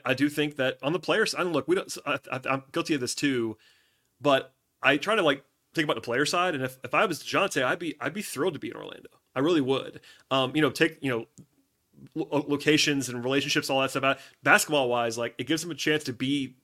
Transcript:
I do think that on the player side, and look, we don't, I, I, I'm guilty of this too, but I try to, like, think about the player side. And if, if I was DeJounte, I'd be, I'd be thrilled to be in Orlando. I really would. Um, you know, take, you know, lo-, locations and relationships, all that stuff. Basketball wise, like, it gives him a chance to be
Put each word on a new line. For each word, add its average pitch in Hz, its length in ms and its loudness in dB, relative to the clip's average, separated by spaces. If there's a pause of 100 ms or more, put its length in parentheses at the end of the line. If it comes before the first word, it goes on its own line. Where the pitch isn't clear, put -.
I 131 80 0
do 135 160 2
think 147 280 -2
that 131 260 0
on 143 100 -2
the 180 80 -2
player 190 240 2
side, - 160 -2
and 175 140 -2
look, 135 140 0
we 180 80 4
don't, - 280 -4
I, 139 140 -2 (120)
I, 127 100 -4 (100)
I'm 135 220 -2
guilty 165 200 -2
of 143 80 0
this 120 140 -4
too, 120 420 -2 (640)
but 139 320 2 (300)
I 139 160 6
try 202 160 -2
to, 208 80 2
like, 143 200 2 (320)
think 160 100 0
about 147 100 0
the 113 80 -4
player 127 240 0
side. 180 280 0
And 131 100 -4
if, 127 200 -8
if - 80 -10
I 185 140 4
was 165 160 -6
DeJounte, 147 420 0
I'd 160 140 0
be, 165 200 -8
I'd 135 140 -6
be 208 100 -8
thrilled 170 320 -2
to 117 60 -12
be - 80 -8
in - 80 -10
Orlando. 90 320 -14 (260)
I 131 60 0
really 156 220 4
would. - 380 -2 (300)
Um, 131 240 2
you 156 60 2
know, 143 100 4
take, 165 300 0
you 135 100 -2
know, 117 160 -4 (880)
lo-, 147 320 0
locations 143 600 2
and 120 140 -6
relationships, 139 480 0
all 135 120 2
that 131 80 0
stuff. 135 420 -2 (100)
Basketball 147 460 4
wise, 120 280 0
like, 117 220 -4
it 120 80 -6
gives 156 160 -2
him 175 80 -8
a 151 60 -8
chance 151 280 0
to 131 80 -6
be 131 500 -4